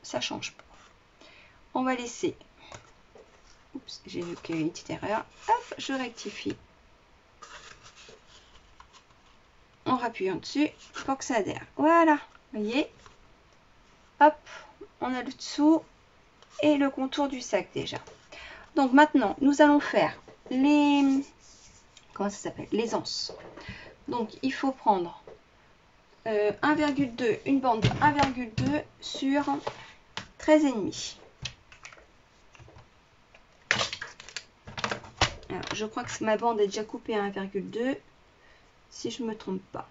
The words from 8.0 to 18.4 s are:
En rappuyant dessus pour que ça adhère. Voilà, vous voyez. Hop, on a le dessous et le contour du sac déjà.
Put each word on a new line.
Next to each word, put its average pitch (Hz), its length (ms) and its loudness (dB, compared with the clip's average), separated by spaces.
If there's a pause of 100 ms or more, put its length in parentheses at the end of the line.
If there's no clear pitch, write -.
En 262 120 2
rappuyant 226 380 -2
dessus 294 320 -2 (380)
pour 269 120 -2
que - 60 -10
ça 254 120 -4
adhère. - 280 -2 (140)
Voilà, 320 380 6 (360)
vous 220 120 -8
voyez. 247 260 0 (1300)
Hop, 302 160 8 (640)
on 254 140 -2
a 254 80 -4
le 233 100 -8
dessous 302 520 2 (800)
et 302 120 6
le 277 140 4
contour 269 380 -2
du 269 120 -6
sac 190 340 -2
déjà. - 260 -6 (760)